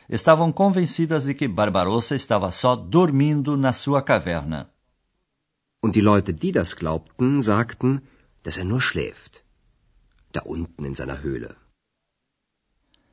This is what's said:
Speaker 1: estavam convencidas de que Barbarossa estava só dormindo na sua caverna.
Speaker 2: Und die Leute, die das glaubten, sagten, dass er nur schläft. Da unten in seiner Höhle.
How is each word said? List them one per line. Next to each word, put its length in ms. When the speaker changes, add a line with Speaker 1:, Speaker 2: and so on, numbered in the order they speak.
Speaker 1:
estavam 460
convencidas 720
de 80
que 160
Barbarossa 680
estava 380
só 240
dormindo 800
na 160
sua 280
caverna. 680
Speaker 2:
Und 100
die 80
Leute, 320
die 200
das 200
glaubten, 680
sagten, 580
dass 160
er 60
nur 180
schläft. 600
Da 140
unten 400
in 100
seiner 260
Höhle. 360